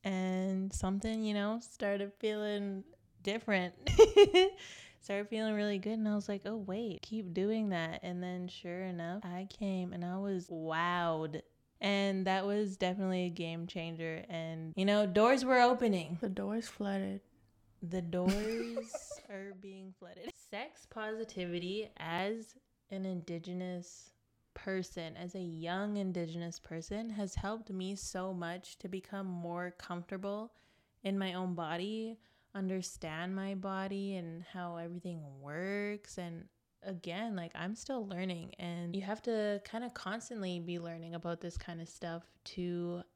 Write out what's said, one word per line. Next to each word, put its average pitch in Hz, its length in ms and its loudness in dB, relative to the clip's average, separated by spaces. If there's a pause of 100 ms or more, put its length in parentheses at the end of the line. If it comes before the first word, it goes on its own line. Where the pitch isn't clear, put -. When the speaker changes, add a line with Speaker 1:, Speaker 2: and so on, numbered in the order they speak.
Speaker 1:
and 185 680 2
something, 214 500 0
you 214 120 0
know, 208 260 0
started 202 580 -2
feeling 208 680 -2 (380)
different. 196 520 2 (160)
<laughs> 392 640 12 (480)
Started 208 280 -2
feeling 220 240 2
really 208 240 2
good, 208 160 -2
and 220 120 0
I 208 80 2
was 202 140 -2
like, 202 160 -2
"Oh, 220 140 -4
wait, 196 420 -4
keep 214 320 -6
doing 208 380 2
that." 165 320 0
And 180 200 -4
then 180 260 -4
sure 180 340 -6
enough, 180 420 -4
I 180 240 -6
came, 185 460 -2
and 175 100 -2
I 180 140 -2
was 190 300 -2
wowed. 160 920 2 (400)
And 196 460 4
that 190 180 4
was 202 320 2
definitely 185 480 2
a 180 60 0
game 165 360 -4
changer. 165 640 -4
And, 160 480 -6
you 185 80 4
know, 208 220 8
doors 226 360 8
were 254 160 8
opening. 226 640 6
Speaker 2:
The 220 80 -2
doors 202 400 -2
flooded. 196 540 -2 (600)
Speaker 1:
The 180 200 -4
doors 214 880 0 (320)
Speaker 2:
<laughs> - 60 -18
Speaker 1:
are 196 320 -12
being 190 360 -14
flooded. 185 320 -14 (200)
Sex 247 400 -8
positivity 208 1040 -4
as 196 600 -4 (340)
an 190 160 -4
Indigenous 180 1040 -6 (420)
person, 180 640 -4
as 175 180 -10
a 190 60 -6
young 180 560 -2
Indigenous 170 640 -2
person, 202 500 -6
has 208 280 -4
helped 220 340 -4
me 190 260 -4
so 190 380 -4
much 175 460 -6
to 190 80 -8
become 190 380 -6
more 175 520 -4
comfortable 196 760 -6 (500)
in 196 160 0
my 190 140 -2
own 180 220 -2
body, 202 640 -4 (360)
understand 185 800 -4
my 196 200 -2
body 196 640 -4
and 170 360 -8
how 175 240 -6
everything 170 440 -6 (200)
works. 202 800 -4
And 170 260 -8 (380)
again, 190 540 -4
like, 170 180 -6
I'm 180 200 -4
still 233 320 -4
learning, 180 520 -4
and 175 380 -4
you 196 60 -2
have 208 200 -4
to 208 420 0
kinda 233 260 -6
constantly 196 720 -4
be 175 180 -4
learning 165 360 -8
about 170 260 -4
this 175 160 -6
kind 170 240 -6
of 165 80 -8
stuff 170 360 -8 (200)
to 175 580 -4 (140)